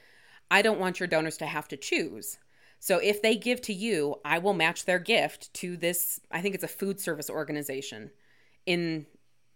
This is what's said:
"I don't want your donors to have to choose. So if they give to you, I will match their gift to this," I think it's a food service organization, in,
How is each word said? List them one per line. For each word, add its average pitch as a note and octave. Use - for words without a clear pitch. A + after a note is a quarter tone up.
"I G3
don't G#3+
want F#3
your F#3
donors D#3+
to D#3+
have D3+
to C#3+
choose. D#3
So -
if G#3
they A3
give A#3+
to A3+
you, F3+
I D#3
will F#3+
match E3
their F3+
gift F3
to F3+
this," E3+
I E3
think G3
it's F3+
a G#3+
food G3
service D#3
organization, C#3
in, E3+